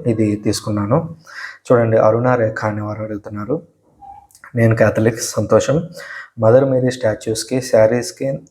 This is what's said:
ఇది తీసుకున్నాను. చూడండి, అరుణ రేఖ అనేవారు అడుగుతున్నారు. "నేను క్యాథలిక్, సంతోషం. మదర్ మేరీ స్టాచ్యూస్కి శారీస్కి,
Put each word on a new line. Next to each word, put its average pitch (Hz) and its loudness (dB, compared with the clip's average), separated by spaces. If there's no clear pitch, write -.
ఇది 107 0
తీసుకున్నాను. 107 -2
చూడండి, 113 4
అరుణ 117 2
రేఖ 110 -2
అనేవారు 104 -6
అడుగుతున్నారు. 107 -8
"నేను 113 4
క్యాథలిక్, 110 2
సంతోషం. 120 0
మదర్ 117 6
మేరీ 127 0
స్టాచ్యూస్కి 113 -4
శారీస్కి, 120 0